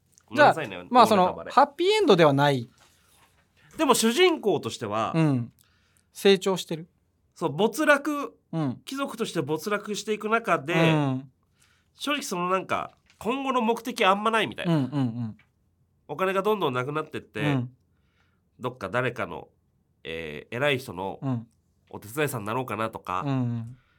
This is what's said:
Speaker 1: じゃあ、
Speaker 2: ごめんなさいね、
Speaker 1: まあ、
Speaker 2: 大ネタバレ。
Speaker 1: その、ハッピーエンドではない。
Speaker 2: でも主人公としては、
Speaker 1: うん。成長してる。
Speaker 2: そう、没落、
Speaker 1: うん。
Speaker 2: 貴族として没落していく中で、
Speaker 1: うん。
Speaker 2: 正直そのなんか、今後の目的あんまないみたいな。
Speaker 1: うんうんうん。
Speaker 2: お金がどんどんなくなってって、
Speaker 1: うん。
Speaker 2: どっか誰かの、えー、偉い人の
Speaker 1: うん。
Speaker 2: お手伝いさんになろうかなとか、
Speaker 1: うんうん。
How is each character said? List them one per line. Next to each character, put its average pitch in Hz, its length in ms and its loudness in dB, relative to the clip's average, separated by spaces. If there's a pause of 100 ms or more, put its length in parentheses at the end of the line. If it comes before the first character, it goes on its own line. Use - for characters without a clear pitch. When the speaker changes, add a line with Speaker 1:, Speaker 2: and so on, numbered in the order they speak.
(340)
Speaker 1:
じ 294 80 6
ゃ 269 60 10
あ、 170 60 4
Speaker 2:
ご 160 60 -6
め 139 60 -6
ん 104 40 -10
な 92 60 -10
さ 90 60 -10
い - 20 -
ね、 - 60 -18
Speaker 1:
ま 247 120 8
あ、 208 40 8
Speaker 2:
大 220 40 6
ネ 190 140 6
タ 180 100 0
バ - 100 -12
レ。 - 80 -12
Speaker 1:
そ - 80 2
の、 285 60 8
ハ 285 40 -4
ッ - 40 -20
ピ 339 100 -4
ー 370 40 2
エ 427 120 4
ン 392 60 2
ド 214 100 8
で 170 80 6
は 147 80 6
な 143 180 4
い。 123 180 -2 (1080)
Speaker 2:
で 311 80 0
も 262 100 6
主 226 160 2
人 320 300 4
公 190 180 0
と 113 120 -6
し - 80 -10
て 117 80 -8
は、 104 280 -2
Speaker 1:
う 160 80 2
ん。 131 300 0 (600)
成 196 260 4
長 190 180 0
し 175 80 -6
て 165 120 -8
る。 160 120 -12 (460)
Speaker 2:
そ 170 120 -4
う、 143 60 -2
没 226 340 0
落、 294 500 0 (140)
Speaker 1:
う 165 80 -4
ん。 139 260 -2
Speaker 2:
貴 262 120 -10
族 277 200 -6
と 220 80 -4
し - 80 -8
て 170 80 -2
没 156 300 -2
落 202 240 -4
し 196 80 -6
て 214 120 -2
い 208 40 -6
く 214 100 -6
中 214 300 0
で、 143 160 -4
Speaker 1:
う 165 220 4
ん。 135 340 -2 (640)
Speaker 2:
正 - 180 -4
直 285 100 -4
そ - 140 -6
の 175 120 -2
な 185 100 2
ん 175 80 -6
か、 95 240 -4 (280)
今 269 260 -4
後 262 80 -2
の 254 80 2
目 233 200 0
的 226 240 -2
あ 190 100 6
ん 208 100 -4
ま 226 80 0
な 220 100 2
い 147 60 -2
み 104 80 -10
た - 80 -8
い - 20 -4
な。 165 80 2
Speaker 1:
う 151 60 4
ん 131 60 0
う - 20 -4
ん - 20 -10
う 143 140 -2
ん。 113 320 -4 (720)
Speaker 2:
お 147 80 -10
金 190 160 0
が 190 100 0
ど 214 140 0
ん 196 40 -4
ど 156 100 0
ん 123 40 -2
な 123 100 -2
く 139 60 -8
な 151 120 -4
っ - 80 -12
て 117 80 -8
っ - 20 -12
て、 - 200 -10
Speaker 1:
う 147 60 0 (120)
ん。 123 120 -4 (880)
Speaker 2:
ど 123 120 -6
っ - 80 -16
か 95 100 -8
誰 120 240 -2
か 101 140 -6
の、 82 220 -12 (560)
え 78 460 -10
ー、 113 60 -8
偉 143 160 0
い 131 60 0
人 120 140 -12
の 92 300 -8
Speaker 1:
う 139 60 -4
ん。 117 180 -4 (440)
Speaker 2:
お - 100 -14
手 104 80 -18
伝 143 160 -4
い 139 40 0
さ 127 100 -6
ん - 20 -8
に 101 60 -10
な 110 80 -4
ろ 131 80 -2
う 117 40 -6
か 110 100 -6
な 110 120 -2
と - 100 -12
か、 92 280 -6
Speaker 1:
う 139 40 -2
ん - 0 -
う - 40 0
ん。 120 420 -4 (220)